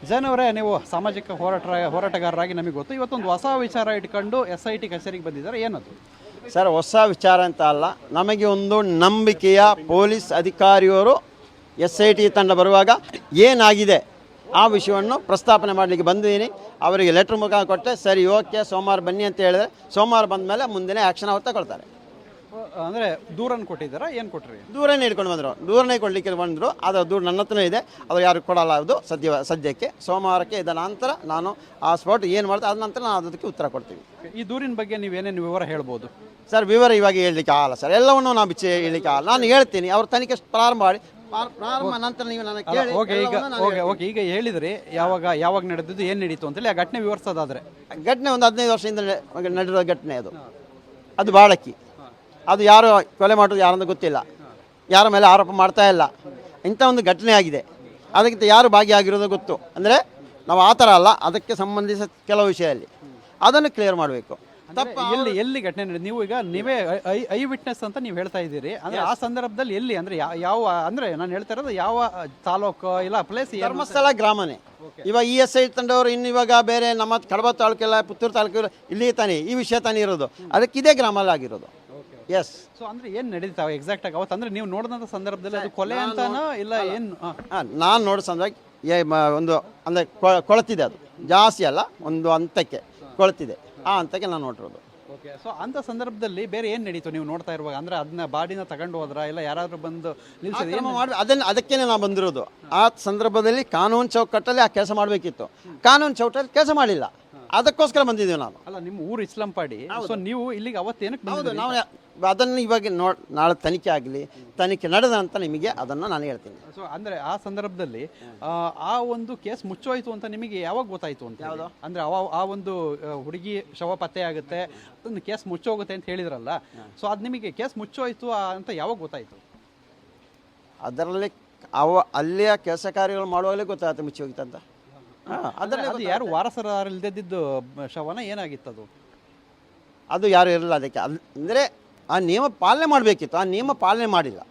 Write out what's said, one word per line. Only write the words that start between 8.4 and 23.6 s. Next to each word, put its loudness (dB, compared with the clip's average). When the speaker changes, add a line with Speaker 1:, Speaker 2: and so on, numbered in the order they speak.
Speaker 2:
ಒಂದು 2
ನಂಬಿಕೆಯ 4
ಪೊಲೀಸ್ 2
ಅಧಿಕಾರಿಯವರು 6
ಎಸ್ -2
ಐ 8
ಟಿ 6
ತಂಡ 4
ಬರುವಾಗ 8
ಏನಾಗಿದೆ 6
ಆ 8
ವಿಷಯವನ್ನು 0
ಪ್ರಸ್ತಾಪನೆ 2
ಮಾಡಲಿಕ್ಕೆ 2
ಬಂದಿದ್ದೀನಿ. 0
ಅವರಿಗೆ 2
ಲೆಟರ್ 4
ಮುಖಾಂತರ 0
ಕೊಟ್ಟೆ, -2
"ಸರಿ, 4
ಓಕೆ, 0
ಸೋಮವಾರ 0
ಬನ್ನಿ" -4
ಅಂತ -6
ಹೇಳಿದ್ರೆ 2
ಸೋಮವಾರ 4
ಬಂದ -4
ಮೇಲೆ -2
ಮುಂದಿನ -4
ಆ್ಯಕ್ಷನ್ 0
ಅವ್ರು -2
ತಗೊಳ್ತಾರೆ. -8
Speaker 1:
ಅಂದ್ರೆ -6
ದೂರನ್ನು -4